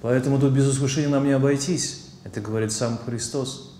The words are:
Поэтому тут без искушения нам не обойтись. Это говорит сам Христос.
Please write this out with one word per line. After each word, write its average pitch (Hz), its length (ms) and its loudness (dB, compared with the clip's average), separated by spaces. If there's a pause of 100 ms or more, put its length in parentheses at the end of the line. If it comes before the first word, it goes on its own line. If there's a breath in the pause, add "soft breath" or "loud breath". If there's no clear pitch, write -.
Поэтому 131 340 2
тут 135 140 4
без 135 180 4
искушения 139 380 0
нам 143 160 2
не 143 80 2
обойтись. 139 760 0 (180)
Это 107 160 -8
говорит 110 320 -2
сам 113 320 -2
Христос. 123 760 -6